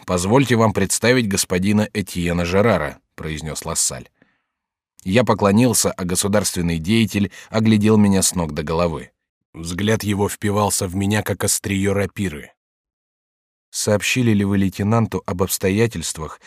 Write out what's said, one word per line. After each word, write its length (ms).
позвольте 500
вам 160
представить 560
господина 640
Этьена 540
Жерара», 520
произнес 520
Лассаль. 420
Я 200
поклонился, 680
а 120
государственный 760
деятель 540
оглядел 480
меня 240
с 120
ног 200
до 80
головы. 480
Взгляд 520
его 260
впивался 580
в 80
меня, 260
как 220
острие 480
рапиры. 600
«Сообщили 600
ли 140
вы 120
лейтенанту 680
об 160
обстоятельствах, 1040